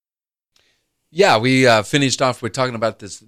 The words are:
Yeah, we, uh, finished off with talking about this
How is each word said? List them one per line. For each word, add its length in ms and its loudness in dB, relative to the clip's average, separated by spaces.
Yeah, 280 2
we, 280 2
uh, 160 4
finished 400 -2
off 180 -2
with 140 -8
talking 200 -4
about 240 -4
this 300 -18